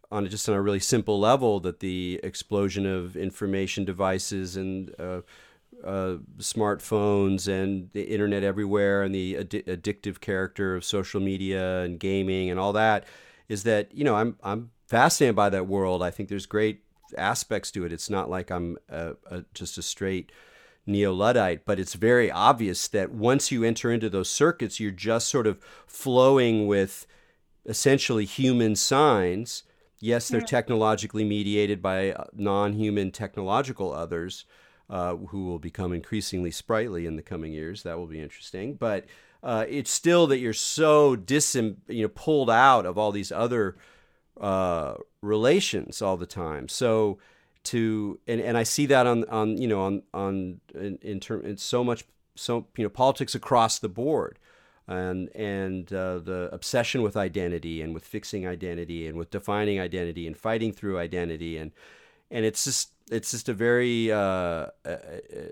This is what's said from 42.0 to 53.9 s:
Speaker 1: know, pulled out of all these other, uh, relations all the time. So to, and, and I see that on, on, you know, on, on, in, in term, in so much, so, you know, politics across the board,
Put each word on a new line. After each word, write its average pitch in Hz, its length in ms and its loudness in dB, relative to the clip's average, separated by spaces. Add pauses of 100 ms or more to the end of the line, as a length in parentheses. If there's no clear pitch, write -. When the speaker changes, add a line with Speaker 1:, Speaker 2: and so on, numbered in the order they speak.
Speaker 1:
know, 104 60 2
pulled 143 400 2
out 120 360 8
of 90 120 -4
all 107 140 2
these 101 200 -4
other, 110 460 0 (600)
uh, 90 560 0 (260)
relations 110 800 2
all 95 160 0
the 85 80 -8
time. 78 440 -8
So 110 480 2 (480)
to, 110 640 -2
and, 117 140 0
and 117 160 0
I 113 60 2
see 147 240 0
that 127 200 6
on, 117 220 2
on, 110 280 0
you 127 100 -2
know, 104 140 2
on, 98 220 -2 (100)
on, 95 480 -4 (140)
in, 95 260 -8
in 98 180 -8
term, 101 260 -8
in 98 120 -8
so 123 260 -2
much, 120 220 -2 (300)
so, 117 320 -4 (100)
you 117 60 -2
know, 104 60 0
politics 135 460 0
across 113 440 2
the 107 100 -6
board, 117 480 -4 (500)